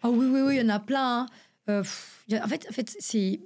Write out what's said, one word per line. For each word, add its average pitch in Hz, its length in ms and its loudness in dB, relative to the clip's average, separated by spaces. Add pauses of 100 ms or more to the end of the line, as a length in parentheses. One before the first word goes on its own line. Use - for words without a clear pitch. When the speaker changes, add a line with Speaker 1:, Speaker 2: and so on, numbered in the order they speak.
Speaker 1:
Ah 233 80 2
oui, 247 200 4
oui, 269 140 4
oui, 277 120 4
il 247 40 2
y 233 40 4
en 220 40 4
Speaker 2:
euh, 208 60 4
Speaker 1:
a 208 40 -2
plein, 247 420 0
hein. 254 40 -4 (440)
Euh, 202 120 2
pff, - 460 -10
y 220 80 0
a, 220 80 -2
en 214 40 -4
fait, 302 200 -4
en 214 60 -14
fait, - 260 -6
c'est, 196 460 0